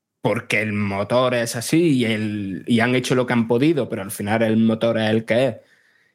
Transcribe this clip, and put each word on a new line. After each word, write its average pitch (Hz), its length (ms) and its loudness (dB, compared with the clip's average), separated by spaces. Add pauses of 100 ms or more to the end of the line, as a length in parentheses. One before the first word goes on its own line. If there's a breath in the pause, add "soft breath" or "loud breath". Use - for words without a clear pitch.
(220)
porque 107 400 -2
el 107 120 -2
motor 104 600 0
es 117 220 -2
así 156 380 2
y, 123 120 2
el, 107 600 -4
y 117 140 2
han 123 140 2
hecho 127 200 0
lo 127 100 2
que 127 80 -2
han 117 140 2
podido, 127 400 2
pero 107 140 -6
al 98 100 -10
final 107 320 -2
el 110 140 2
motor 113 420 2
es 110 100 0
el 110 160 0
que 123 220 2
es. 110 80 -4 (600 soft breath)